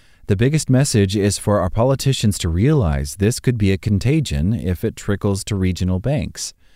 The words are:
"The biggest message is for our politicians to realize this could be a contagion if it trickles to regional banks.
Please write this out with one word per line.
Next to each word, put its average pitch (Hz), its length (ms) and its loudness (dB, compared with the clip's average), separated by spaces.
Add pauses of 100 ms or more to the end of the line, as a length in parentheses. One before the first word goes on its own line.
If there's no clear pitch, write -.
(280)
"The 101 80 2
biggest 139 340 2
message 107 440 2
is 101 220 0
for 104 240 0
our 90 100 -2
politicians 127 680 0
to 90 100 -4
realize 85 680 0
this 101 220 0
could 127 200 0
be 98 120 2
a 98 80 2
contagion 107 760 0
if 87 280 -4
it 110 140 -2
trickles 101 480 -2
to 104 120 -4
regional 92 440 0
banks. - 540 -6 (220)